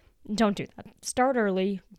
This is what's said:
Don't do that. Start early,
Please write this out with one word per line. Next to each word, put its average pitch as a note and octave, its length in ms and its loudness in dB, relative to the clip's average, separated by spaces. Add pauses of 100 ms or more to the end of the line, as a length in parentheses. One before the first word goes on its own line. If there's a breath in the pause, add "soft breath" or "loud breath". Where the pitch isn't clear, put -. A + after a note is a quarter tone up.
(320 loud breath)
Don't G3+ 260 2
do C3+ 180 -6
that. - 120 -18 (140)
Start B3+ 360 0
early, G3 420 0 (200)